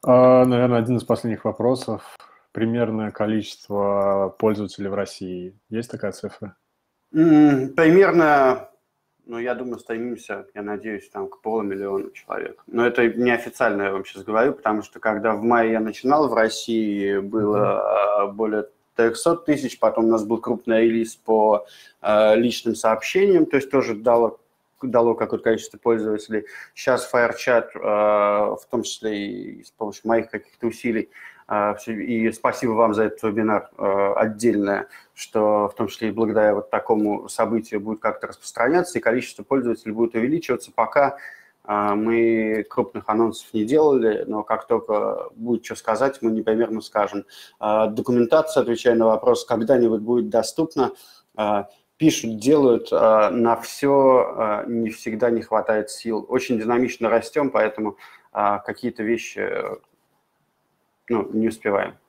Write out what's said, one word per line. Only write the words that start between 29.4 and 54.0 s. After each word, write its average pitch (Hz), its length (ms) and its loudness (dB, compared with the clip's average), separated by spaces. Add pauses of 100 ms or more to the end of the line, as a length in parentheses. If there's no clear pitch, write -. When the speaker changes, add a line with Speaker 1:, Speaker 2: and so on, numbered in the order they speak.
Speaker 2:
с - 60 -20
помощью 107 380 -10
моих 117 220 0
каких-то - 360 -10
усилий, 113 440 -6 (360)
а, 104 280 -2
все, - 180 -12
и 110 400 -2
спасибо 117 400 -2
вам 110 220 4
за 110 100 2
этот 104 180 -6
вебинар, 107 560 0
а, 101 380 0
отдельное, 104 720 0 (260)
что 107 540 0
в - 80 -8
том 113 120 -4
числе 110 200 -6
и 101 40 -4
благодаря 107 420 2
вот 101 160 -6
такому 104 580 0
событию 110 520 -2
будет 107 200 -8
как-то - 280 -4
распространяться, - 720 -2
и - 40 -6
количество 120 420 -2
пользователей 120 500 -2
будет 117 200 0
увеличиваться. 123 600 -2
Пока, 135 420 2 (480)
а, 104 320 0
мы 110 720 0
крупных - 400 -6
анонсов 110 460 -2
не 107 100 0
делали, 127 640 2
но 107 160 -4
как 110 220 -4
только 104 720 -2
будет 113 260 -4
че 113 140 -12
сказать, 127 460 -2
мы 113 100 0
непременно 110 500 -2
скажем. 101 420 -4 (340)
А, 107 300 2
документация, 120 760 2
отвечая 117 320 2
на 113 120 4
вопрос, 113 400 2
когда-нибудь 113 560 2
будет 117 260 0
доступна, 120 640 -2 (440)
а, 104 320 -2 (300)
пишут, 151 400 0
делают, 131 540 4
а, 110 380 4
на 117 260 2
все, 135 800 2